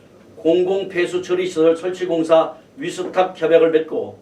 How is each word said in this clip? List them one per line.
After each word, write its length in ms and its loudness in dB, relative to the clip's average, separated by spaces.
공공폐수 840 0
처리 240 -4
시설 320 2
설치공사 800 0
위수탁 640 -4
협약을 300 4
맺고 520 -2